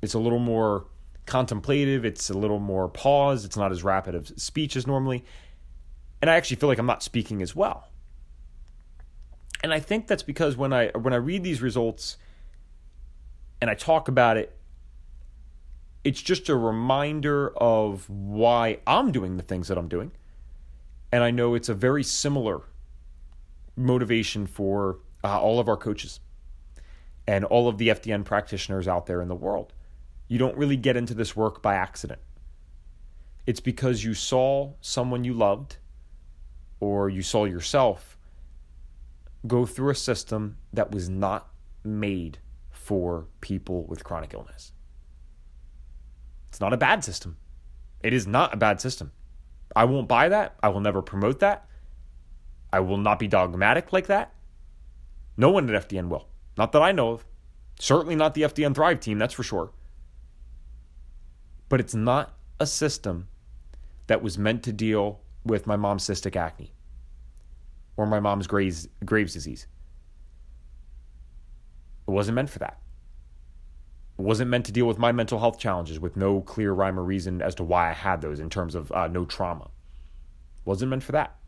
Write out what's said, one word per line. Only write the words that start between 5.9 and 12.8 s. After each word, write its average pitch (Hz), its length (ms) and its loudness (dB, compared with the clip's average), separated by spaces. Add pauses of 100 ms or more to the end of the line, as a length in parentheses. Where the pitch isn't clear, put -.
And 151 80 4
I 165 60 8
actually 160 220 2
feel 147 120 4
like 127 80 4
I'm 113 80 0
not 123 160 0
speaking 107 400 -4
as 90 140 -6
well. 196 340 -2 (1700)
And 160 100 2
I 156 60 2
think 214 260 -2
that's - 180 0
because 147 320 0
when 135 160 0
I, 120 180 4
when 123 240 0
I 123 40 4
read 165 260 0
these 151 200 -2
results 117 540 0 (1400)